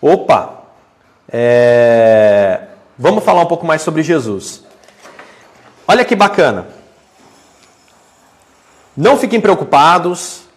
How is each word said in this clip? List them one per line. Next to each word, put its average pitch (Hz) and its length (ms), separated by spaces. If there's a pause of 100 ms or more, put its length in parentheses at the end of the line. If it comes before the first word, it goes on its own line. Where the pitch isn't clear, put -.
Opa! 139 600 (640)
É, 117 1300 (380)
vamos 180 260
falar 180 180
um 165 40
pouco 170 200
mais 156 160
sobre 156 200
Jesus. 123 600 (1200)
Olha 233 180
que 247 100
bacana. 151 540 (2250)
Não 208 220
fiquem 220 220
preocupados 175 1000 (140)